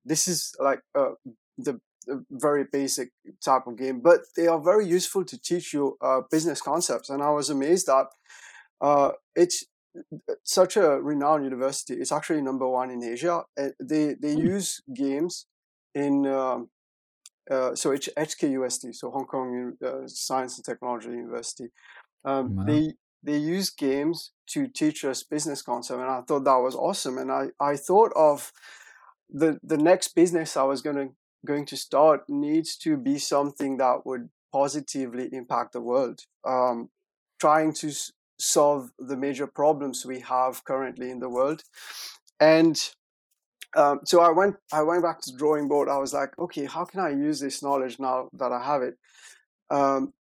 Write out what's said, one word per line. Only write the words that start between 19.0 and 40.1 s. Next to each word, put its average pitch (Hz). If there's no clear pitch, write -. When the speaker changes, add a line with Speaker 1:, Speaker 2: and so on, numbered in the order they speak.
Speaker 1:
Hong 135
Kong, 123
uh, 131
Science 131
and -
Technology 120
University. 120
Um, 135
Speaker 2:
Wow. 95
Speaker 1:
they, 151
they 147
use 170
games 147
to 143
teach 151
us 135
business 151
concepts, 123
and 127
I 127
thought 139
that 135
was 127
awesome. 143
And 131
I, 135
I 147
thought 202
of 151
the, 147
the 156
next 175
business 165
I 135
was 135
gonna, 139
going 147
to 135
start 147
needs 147
to 156
be 139
something 143
that 127
would 123
positively 135
impact 120
the 123
world. 120
Um, 123
trying 156
to 156
s-, -
solve 147
the 135
major 139
problems 143
we 127